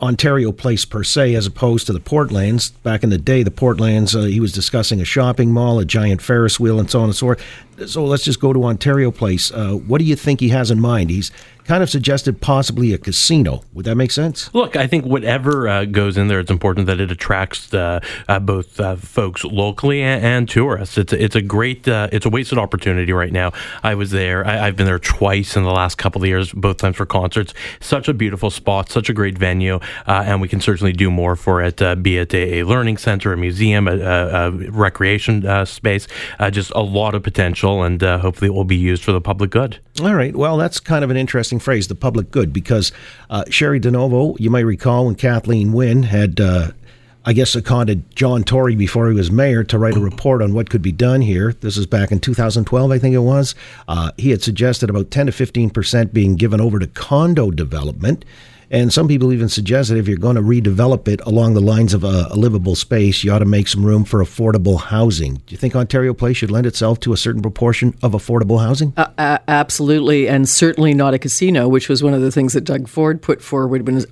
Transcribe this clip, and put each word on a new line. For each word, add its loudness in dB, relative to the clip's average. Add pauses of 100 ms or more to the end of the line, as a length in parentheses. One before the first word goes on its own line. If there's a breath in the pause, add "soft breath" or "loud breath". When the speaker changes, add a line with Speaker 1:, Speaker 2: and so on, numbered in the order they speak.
Speaker 1:
Ontario 0
Place -2
per -6
se, 2
as 0
opposed 0
to 0
the -4
Portlands. 0 (120)
Back -2
in 2
the 2
day, 2
the 0
Portlands, 0
uh, 0
he 0
was 0
discussing -2
a -2
shopping 2
mall, 2
a 0
giant 0
Ferris 2
wheel, 2
and 0
so 2
on 2
and 0
so -4
forth. 0 (440 loud breath)
So -4
let's 0
just 0
go 2
to 2
Ontario 2
Place. -2
Uh, -4
what -6
do 0
you 0
think -2
he 0
has 0
in 2
mind? 0
He's -4 (320 loud breath)
kind 0
of -2
suggested -2
possibly 0
a -4
casino. 0 (100)
Would -10
that -2
make 0
sense? -4
Speaker 2:
Look, 0
I 0
think -2
whatever, 0
uh, 0
goes 0
in 2
there, 0
it's -2
important 0
that -2
it -4
attracts, -6
uh, -2 (260 loud breath)
uh, 0
both, -4
uh, -2
folks -6
locally -2
and, -2
and 0
tourists. -2
It's 0
a, 0
it's 0
a 2
great, -2
uh, 0
it's -2
a 2
wasted -2
opportunity -2
right -2
now. -2 (280 loud breath)
I -2
was -4
there. -2
I, -2
I've -4
been 2
there 0
twice -2
in 0
the 0
last 0
couple -4
of 0
years, -2
both -2
times -2
for -4
concerts. -2 (260 loud breath)
Such -4
a 2
beautiful -2
spot, -4
such -2
a 0
great -2
venue, 0 (260 loud breath)
uh, 0
and 0
we -4
can -2
certainly 0
do 0
more 0
for 0
it, -2
uh, 0
be 0
it -4
a, 0
a -2
learning 0
center, -2
a -4
museum, 0
a, 0
a, 0
a -4 (180)
recreation, 0
uh, 0
space. -4 (320 loud breath)
Uh, 0
just -4
a 0
lot -2
of -4
potential, 0
and, 0
uh, 2
hopefully -2
it 0
will -2
be 2
used 0
for 0
the 0
public -2
good. -2 (240)
Speaker 1:
All 2
right. 0
Well, 0
that's -2
kind 0
of 0
an 0
interesting -2
phrase, -2
the -6
public -2
good, 0
because, 0 (380 loud breath)
uh, -4
Sherry 0
DeNovo, 2
you 0
might 2
recall 2
when 0
Kathleen 0
Wynne 2
had, 2
uh, 2 (540 soft breath)
I 2
guess, 2
seconded 0 (120)
John 2
Tory 2
before 2
he 2
was 2
mayor 2
to 0
write 2
a 2
report 0
on 2
what -2
could 0
be -2
done 2
here. 0
This -4
is -2
back 0
in 2
two -2
thousand 0
twelve, 2
I 2
think 2
it 4
was. 2 (340 loud breath)
Uh, -2
he 2
had 2
suggested 0
about -2
ten 0
to -2
fifteen 0
percent 0
being 4
given 2
over 2
to -4
condo 0
development. -4 (460 loud breath)
And 2
some 2
people 2
even 0
suggest 0
that 2
if 0
you're 0
gonna 2
redevelop 2
it 0
along 4
the 4
lines 4
of 2
a, 2
a -4
livable 2
space, 0
you 2
ought 4
to 2
make 2
some 0
room 4
for 2
affordable 2
housing. 0
Do -10
you -14
think -2
Ontario 0
Place 0
should -2
lend 2
itself 0
to 0
a 0
certain -2
proportion 0
of 2
affordable 2
housing? 0
Speaker 3:
Uh, 0 (100)
uh, 2 (100)
absolutely, 2
and 2
certainly 4
not 4
a 2
casino, 2
which 2
was 0
one 2
of 2
the 2
things 0
that 0
Doug -4
Ford 0
put -2
forward -2
when, 0